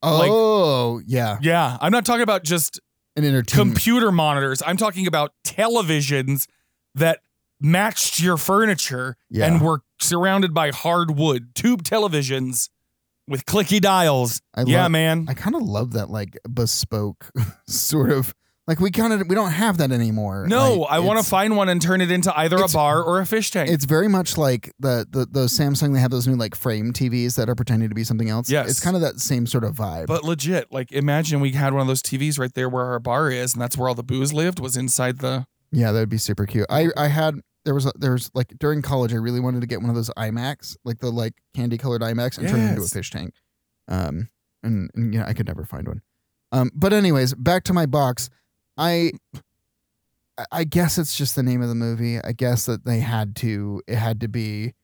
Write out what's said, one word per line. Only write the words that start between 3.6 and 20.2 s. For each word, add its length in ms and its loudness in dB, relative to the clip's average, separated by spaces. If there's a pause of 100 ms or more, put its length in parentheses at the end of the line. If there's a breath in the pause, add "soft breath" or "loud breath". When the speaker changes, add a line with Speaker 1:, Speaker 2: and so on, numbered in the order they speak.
Speaker 1:
computer 380 2
monitors. 520 0
I'm 140 -2
talking 300 -2
about 260 -2 (100)
televisions 1000 0 (480)
that 240 2 (420)
matched 600 0
your 180 2
furniture 760 0 (120)
Speaker 2:
Yeah. 180 0
Speaker 1:
and 140 4
were 200 2 (200)
surrounded 540 2
by 160 2
hardwood 840 0
tube 280 2
televisions 880 0 (560)
with 180 -4
clicky 360 2
dials. 600 4 (140)
Speaker 2:
I 120 -2
Speaker 1:
Yeah, 180 6
Speaker 2:
love, 80 2
Speaker 1:
man. 360 2
Speaker 2:
I 60 -2
kinda 240 -2
love 360 -2
that, 160 -4
like, 280 -8 (100)
bespoke 880 -4
<laughs> 340 -4
sort 420 0
of, 240 0 (320)
like, 140 0
we 100 2
kinda, 380 2
we 80 2
don't 160 0
have 260 2
that 140 2
anymore. 560 0